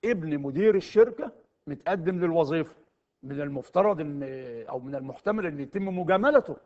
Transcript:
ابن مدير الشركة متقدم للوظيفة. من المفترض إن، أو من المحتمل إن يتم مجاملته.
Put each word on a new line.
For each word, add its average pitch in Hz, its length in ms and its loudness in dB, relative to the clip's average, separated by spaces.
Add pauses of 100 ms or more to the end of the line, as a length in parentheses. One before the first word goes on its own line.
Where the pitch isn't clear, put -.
ابن 160 340 0
مدير 156 360 2
الشركة 214 580 2 (340)
متقدم 175 540 -2
للوظيفة. 165 540 0 (480)
من 139 180 -8
المفترض 156 600 0
إن، 143 220 -6 (460)
أو 135 100 -8
من 135 160 -10
المحتمل 175 520 -4
إن 147 140 -6
يتم 185 380 -4
مجاملته. 190 680 2